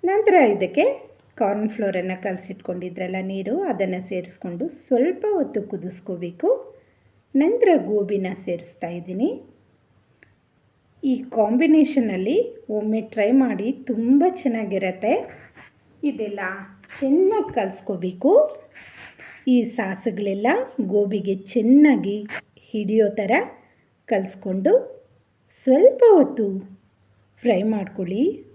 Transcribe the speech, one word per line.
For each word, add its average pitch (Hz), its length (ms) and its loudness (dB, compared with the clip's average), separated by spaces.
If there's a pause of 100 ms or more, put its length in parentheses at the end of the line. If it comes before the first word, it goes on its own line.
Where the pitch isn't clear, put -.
(100)
ನಂತರ 415 240 2 (200)
ಇದಕ್ಕೆ 185 300 0 (560)
ಕಾರ್ನ್ 208 340 0
ಫ್ಲೋರನ್ನು 185 420 -4 (100)
ಕಲಸಿಟ್ಕೊಂಡಿದ್ರಲ್ಲ 185 920 -8 (100)
ನೀರು, 196 240 -6 (160)
ಅದನ್ನು 185 300 -2 (100)
ಸೇರಿಸ್ಕೊಂಡು 180 560 -8 (180)
ಸ್ವಲ್ಪ 285 400 0 (140)
ಹೊತ್ತು 226 240 -4 (100)
ಕುದಿಸ್ಕೋಬೇಕು. 180 760 -8 (920)
ನಂತರ 453 260 2 (200)
ಗೋಬಿನ 202 420 -2 (160)
ಸೇರಿಸ್ತಾ 170 520 -10
ಇದ್ದೀನಿ. 185 320 -4 (1700)
ಈ 262 120 0 (220)
ಕಾಂಬಿನೇಷನಲ್ಲಿ 247 1000 2 (400)
ಒಮ್ಮೆ 214 240 -2 (120)
ಟ್ರೈ 214 160 2 (120)
ಮಾಡಿ, 214 260 -2 (220)
ತುಂಬ 233 320 2 (200)
ಚೆನ್ನಾಗಿರತ್ತೆ. 202 720 -2 (960)
ಇದೆಲ್ಲ 202 300 -8 (600)
ಚೆನ್ನಾಗಿ 370 580 2
ಕಲಿಸ್ಕೋಬೇಕು. 190 720 -2 (1200)
ಈ 247 40 6 (180)
ಸಾಸುಗಳೆಲ್ಲ 196 720 -4 (460)
ಗೋಬಿಗೆ 196 420 0 (160)
ಚೆನ್ನಾಗಿ 240 640 4 (580)
ಹಿಡಿಯೋ 208 340 2
ಥರ 208 240 -2 (720)
ಕಲಿಸ್ಕೊಂಡು 196 960 -2 (640)
ಸ್ವಲ್ಪ 359 360 6 (100)
ಹೊತ್ತು 262 340 4 (960)
ಫ್ರೈ 208 200 0
ಮಾಡ್ಕೊಳ್ಳಿ. 208 840 -4 (100)